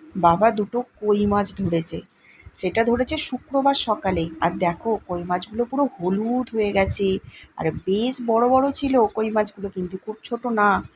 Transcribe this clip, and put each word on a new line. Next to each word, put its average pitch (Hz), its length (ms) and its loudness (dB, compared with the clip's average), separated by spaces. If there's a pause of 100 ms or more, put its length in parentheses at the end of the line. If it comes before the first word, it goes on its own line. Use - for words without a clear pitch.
(160)
বাবা 175 340 6
দুটো 214 280 -2 (180)
কই 208 300 2
মাছ 202 280 2
ধরেছে। 165 440 -2 (580)
সেটা 190 280 0
ধরেছে 240 320 0
শুক্রবার 269 580 0
সকালে, 190 500 -2 (160)
আর 175 180 2
দেখো 175 320 -2 (160)
কই 175 180 -4
মাছগুলো 190 400 -4
পুরো 269 200 -2
হলুদ 220 680 -2
হয়ে 214 200 0
গেছে, 190 360 0 (480)
আর 165 100 -2 (200)
বেশ 220 280 0 (120)
বড় 226 220 4
বড় 262 240 4
ছিল 262 220 -2 (120)
কই 220 240 -2
মাছগুলো, 208 380 -2
কিন্তু 185 280 -6
খুব 214 280 -10
ছোট 240 220 -6
না। 214 240 4 (260)